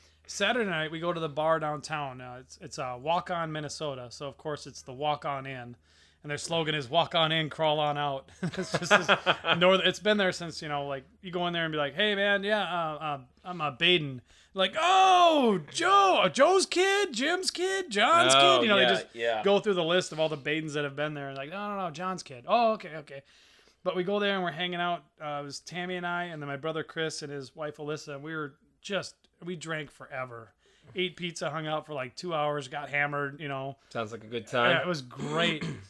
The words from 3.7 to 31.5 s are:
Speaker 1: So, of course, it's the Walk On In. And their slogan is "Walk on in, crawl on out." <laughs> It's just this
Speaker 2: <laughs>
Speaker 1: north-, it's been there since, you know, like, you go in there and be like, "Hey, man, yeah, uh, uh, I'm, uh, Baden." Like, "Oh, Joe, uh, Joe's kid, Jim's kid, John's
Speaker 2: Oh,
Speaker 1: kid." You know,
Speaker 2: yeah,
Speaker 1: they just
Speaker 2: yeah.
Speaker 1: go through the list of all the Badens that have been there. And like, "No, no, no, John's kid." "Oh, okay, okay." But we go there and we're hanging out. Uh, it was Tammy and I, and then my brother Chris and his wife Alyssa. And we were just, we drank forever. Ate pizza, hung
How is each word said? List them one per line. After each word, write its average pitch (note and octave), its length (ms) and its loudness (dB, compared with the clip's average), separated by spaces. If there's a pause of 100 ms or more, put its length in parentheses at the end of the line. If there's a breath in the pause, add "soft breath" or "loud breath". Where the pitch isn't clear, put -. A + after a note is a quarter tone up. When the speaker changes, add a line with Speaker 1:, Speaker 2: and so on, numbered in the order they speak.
Speaker 1:
So, C#3+ 180 -10
of C3+ 100 -12
course, D3 300 -8
it's C3 140 -16
the C3+ 120 -14
Walk D3 320 -2
On C#3 200 -4
In. B2 300 -12 (480 soft breath)
And D3+ 60 -10
their C#3+ 80 -4
slogan D#3+ 380 -2
is C3+ 140 -4
"Walk D#3+ 260 2
on D#3+ 180 4
in, D#3+ 160 0
crawl D#3 320 0
on D3 160 0
out." C#3+ 380 -4
<laughs> - 60 -20 (160)
It's F#3+ 140 -6
just - 180 -2
this G#3 200 6
Speaker 2:
<laughs> E3+ 480 2
Speaker 1:
north-, F#3 260 6
it's F3 160 2
been G#3+ 160 2
there G3 160 2
since, E3 300 -8
you D#3+ 80 -6
know, C#3+ 180 -2
like, C3+ 160 -6 (180)
you F#3+ 100 -12
go F3 160 0
in F3 60 -2
there E3 120 0
and D#3+ 80 -2
be D#3 40 -2
like, C#3+ 180 0
"Hey, G#3 200 2
man, G3 300 2
yeah, G#3 180 2
uh, E3 400 -2
uh, D3 160 -4 (240)
I'm, F3+ 160 -10
uh, D3 120 -2
Baden." D3+ 500 2 (320 soft breath)
Like, F#3+ 260 0
"Oh, E4+ 800 6 (140)
Joe, F#4 500 4
uh, F#3 60 4
Joe's F4+ 360 6
kid, G4 460 2
Jim's D#4 400 -2
kid, F#4 400 -2
John's C4 420 4
Speaker 2:
Oh, C3+ 60 8 (200)
Speaker 1:
kid." A#2+ 40 4
You A#2 60 4
know, G2+ 80 4
Speaker 2:
yeah, - 100 4
Speaker 1:
they A#2 60 4
just - 200 -2
Speaker 2:
yeah. A#2 300 -2
Speaker 1:
go G3 160 4
through G#3 140 0
the F3+ 100 0
list E3+ 300 0
of D#3 80 -2
all D#3 80 2
the D3+ 80 -6
Badens D3+ 380 -4
that D3 100 -2
have C#3 100 -8
been D3+ 180 -4
there. C#3+ 140 -8
And C3+ 100 -10
like, C#3 120 -8
"No, G3+ 260 -8
no, - 20 -6 (100)
no, E3 40 -10
John's F3+ 320 -6
kid." B2+ 240 -16
"Oh, A3+ 280 4
okay, D#3+ 240 -12
okay." C#3 240 -16 (600 soft breath)
But F3 140 -2
we F3+ 80 0
go G3+ 160 0
there G3+ 140 2
and F#3 100 -2
we're E3+ 60 -2
hanging F3 280 -4
out. F3 240 -2 (180)
Uh, D3 200 -6
it - 20 -8
was C#3 160 -10
Tammy F3+ 380 -8
and F3 100 -6
I, F3 200 -4
and D#3+ 140 -10
then C#3+ 60 -8
my C#3 80 -6
brother D#3 300 -4
Chris D#3+ 360 -6
and D3 120 -10
his C#3 200 -10
wife D3+ 220 -8
Alyssa. D3 400 -8
And C#3 80 -12
we D#3+ 100 -10
were D3+ 200 -6 (280)
just, - 340 -6 (280)
we F3 140 -8
drank D#3 340 -8
forever. B2 600 -12 (420 soft breath)
Ate F3+ 200 -2
pizza, F3 340 -6
hung D#3 160 -6